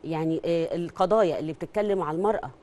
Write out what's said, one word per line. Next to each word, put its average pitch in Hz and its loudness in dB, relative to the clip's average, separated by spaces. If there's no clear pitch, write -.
يعني، 160 -2
آه، 165 0
القضايا 180 2
اللي 156 -6
بتتكلم 202 -2
على 156 -2
المرأة 202 0